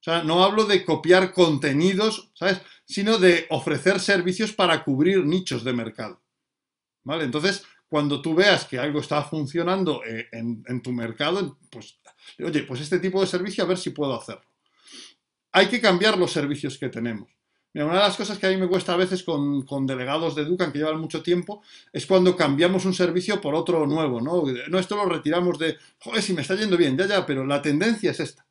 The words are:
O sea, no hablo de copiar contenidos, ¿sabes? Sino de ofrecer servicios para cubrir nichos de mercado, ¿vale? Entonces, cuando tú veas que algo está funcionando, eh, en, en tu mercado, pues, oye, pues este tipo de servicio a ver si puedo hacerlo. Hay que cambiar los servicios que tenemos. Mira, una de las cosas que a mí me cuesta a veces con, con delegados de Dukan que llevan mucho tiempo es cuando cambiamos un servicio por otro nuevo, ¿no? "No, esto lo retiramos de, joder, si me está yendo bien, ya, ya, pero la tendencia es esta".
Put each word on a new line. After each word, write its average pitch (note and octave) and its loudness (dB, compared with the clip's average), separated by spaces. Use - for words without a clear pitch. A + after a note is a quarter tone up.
O - -20
sea, E3 0
no E3 4
hablo G#3 4
de G3+ 2
copiar F3+ 4
contenidos, E3+ 2
¿sabes? F#3 -2
Sino G#3+ 0
de F3 4
ofrecer E3+ 0
servicios F#3 0
para E3 2
cubrir D#3 2
nichos C#3+ -2
de B2+ -2
mercado, A2+ -8
¿vale? D#3 -4
Entonces, D3+ -2
cuando D3 0
tú D#3+ -2
veas F#3 4
que C3 -8
algo D3 -2
está D3 -2
funcionando, D#3+ -2
eh, A2+ -8
en, A#2 -8
en B2 -6
tu B2+ -8
mercado, C3 -4
pues, - -20
oye, D3+ -2
pues B2+ -10
este D3+ -2
tipo F#3 0
de F#3 2
servicio F#3 -4
a E3 -2
ver F3+ 0
si - -6
puedo C#3 -4
hacerlo. - -16
Hay F#3+ 6
que A#3+ -2
cambiar G3+ 4
los F3 0
servicios C#3+ -4
que C3 -6
tenemos. A2+ -6
Mira, D3 -4
una E3+ 0
de G3 4
las G3 2
cosas G3 -6
que F#3+ -2
a - 4
mí F#3+ 2
me F#3 0
cuesta F3+ 0
a E3+ 2
veces F#3 0
con, C#3+ -2
con C#3 -4
delegados C3+ -4
de D3 -4
Dukan F3 -2
que C#3 -6
llevan D#3 -2
mucho D#3+ -6
tiempo F3+ -2
es D3 -8
cuando F#3 4
cambiamos F3 2
un F#3+ 0
servicio F3+ 0
por C#3+ -4
otro E3 0
nuevo, C#3+ 0
¿no? D#3+ 0
"No, F3+ 0
esto F#3 -4
lo G#3 0
retiramos E3+ 0
de, D#3+ -2
joder, - -4
si F#3+ -2
me D#3+ -2
está F#3 -2
yendo G3+ 0
bien, C#3+ 4
ya, F#3 2
ya, G3+ 2
pero C3+ -2
la C#3+ 0
tendencia D#3+ 0
es - -8
esta". - -8